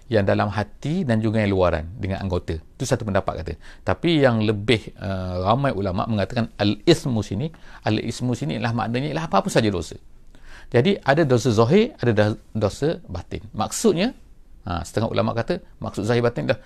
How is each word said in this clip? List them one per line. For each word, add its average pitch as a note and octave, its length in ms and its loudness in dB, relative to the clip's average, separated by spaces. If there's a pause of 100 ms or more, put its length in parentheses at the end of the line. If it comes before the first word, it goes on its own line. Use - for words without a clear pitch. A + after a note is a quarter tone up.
yang A2 160 2
dalam G#2 320 2
hati C#3+ 480 -4
dan A#2+ 160 2
juga A2 240 0
yang G2+ 80 2
luaran E2+ 480 2
dengan F#2 240 -4
anggota. F2+ 400 -4
Itu - 240 -10
satu A2+ 240 -2
pendapat F#2+ 320 -2
kata. E2 120 -8 (280)
Tapi D3+ 400 0
yang A2+ 240 4
lebih, G#2+ 480 0
eh, F#2 480 -6
ramai B2+ 320 2
ulama G2 320 -2
mengatakan A2 560 -2
al-ismu A2 640 2
sini, A#2 240 -6 (400)
al-ismu A2+ 480 -2
sini C#3+ 240 -4
ialah A#2 160 -2
maknanya A#2+ 400 -2
ialah D#3+ 80 -4
apa-apa F#3+ 240 0
saja A2 240 2
dosa. F2 240 -6 (720)
Jadi C#3 320 2
ada D3 240 4
dosa B2+ 240 2
zahir, B2 480 4
ada A#2+ 160 2
da-, G#2+ 260 2 (140)
dosa A2+ 560 -2
batin. F2 320 -10 (160)
Maksudnya, G3+ 560 0 (560)
ha, E2+ 160 -4
setengah - 240 -2
ulama A2 240 0
kata A#2 320 -4 (160)
maksud G#2 240 -6
zahir A#2+ 160 2
batin B2 320 0
dah - 120 -4